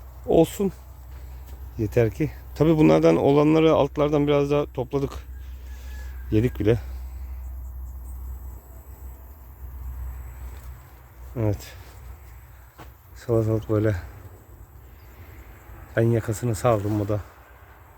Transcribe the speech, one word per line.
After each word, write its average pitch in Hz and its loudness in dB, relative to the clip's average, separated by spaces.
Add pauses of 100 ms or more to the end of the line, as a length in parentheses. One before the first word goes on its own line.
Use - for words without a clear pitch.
(260)
Olsun. 180 4 (1040)
Yeter 113 4
ki. 151 -2 (240)
Tabii 160 4
bunlardan 156 8
olanları 151 6
altlardan 147 4
biraz 143 4
daha 147 0
topladık. 135 -2 (1160)
Yedik 110 2
bile. 107 4 (4000)
Evet. 107 2 (1700)
Salatalık 110 2
böyle. 107 2 (2000)
Ben 113 4
yakasını 117 0
saldım, 104 2
o 101 -2
da 104 0 (760)